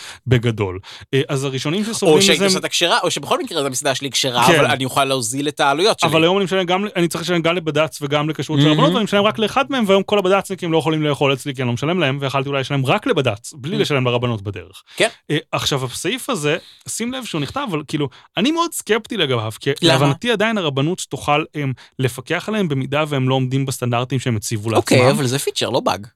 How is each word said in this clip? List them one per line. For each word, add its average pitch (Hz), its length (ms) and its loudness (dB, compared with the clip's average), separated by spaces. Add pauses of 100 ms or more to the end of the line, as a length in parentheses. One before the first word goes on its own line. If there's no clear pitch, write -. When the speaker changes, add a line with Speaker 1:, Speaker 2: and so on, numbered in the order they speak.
(280)
Speaker 1:
בגדול. 107 520 0 (340)
אה, 135 160 4
אז 135 140 -2
הראשונים 147 400 -2
שסובלים 202 340 4
Speaker 2:
או - 40 4
שהייתי 196 180 6
Speaker 1:
מזה 196 60 2
Speaker 2:
עושה 190 120 2
אותה - 120 -4
כשרה, 175 340 2
או 170 80 0
שבכל 170 320 -2
מקרה 170 180 -4
זו 139 60 0
המסעדה 131 280 -2
שלי 139 160 -6
כשרה, 123 360 2
Speaker 1:
כן. 165 80 6
Speaker 2:
אבל 147 100 4
אני 131 200 0
אוכל 135 200 2
להוזיל 135 420 -2
את 147 120 -4
העלויות 156 400 2
שלי. - 100 2
Speaker 1:
אבל 160 140 4
היום 180 140 4
אני 196 80 0
משלם 185 200 0
גם, 185 200 0 (100)
אני 170 120 2
צריך 170 160 -6
לשלם 170 180 0
גם 165 140 2
לבד"ץ 156 460 -2
וגם 147 280 0
לכשרות 151 300 -2
של 143 60 6
Speaker 2:
מהמם. 151 140 4
Speaker 1:
הרבנות, 277 160 2
ואני 226 80 2
משלם 202 200 2
רק 214 160 0
לאחד 220 300 0
מהם, 262 180 0
והיום 196 160 4
כל 208 160 0
הבד"צניקים 185 520 0
לא 165 60 4
יכולים 156 260 0
לאכול 143 300 2
אצלי 139 220 -6
כי 131 60 -6
אני 123 60 -2
לא 117 60 0
משלם 160 260 -2
להם, 139 220 0
ויכלתי 135 280 -2
אולי 139 100 -2
לשלם 135 260 -2
רק 160 220 0
לבד"ץ, 131 500 -2
בלי 139 140 -10
Speaker 2:
מהמם. 214 100 0
Speaker 1:
לשלם 143 260 0
לרבנות 120 340 -2
בדרך. 95 420 -12 (120)
Speaker 2:
כן. 202 120 2 (240)
Speaker 1:
אה, 151 60 2 (140)
עכשיו, 135 340 -2
הסעיף 220 440 -6
הזה, 156 280 -2 (320)
שים 240 240 -6
לב 262 120 -10
שהוא 165 160 -4
נכתב, 247 300 -6
אבל 151 160 -4
כאילו, 147 220 -4 (280)
אני 233 140 2
מאוד 330 220 -2
סקפטי 220 440 -4
לגביו, 123 420 -2
כי - 100 -4 (120)
Speaker 2:
למה? 165 120 6
Speaker 1:
להבנתי 147 380 2
עדיין 220 260 0
הרבנות 151 520 -2
תוכל, 147 340 0 (120)
אמ, 139 180 -4 (260)
לפקח 135 500 -2
עליהם 208 180 0
במידה 139 400 0
והם 131 220 0
לא 135 60 2
עומדים 131 300 0
בסטנדרטים 123 540 -2
שהם 120 160 0
הציבו 110 400 -2
Speaker 2:
אוקיי, - 220 4
Speaker 1:
לעצמם. 127 200 6
Speaker 2:
אבל 135 100 0
זה 131 120 0
פיצ'ר, 127 300 -4
לא 120 100 0
באג. 254 360 -2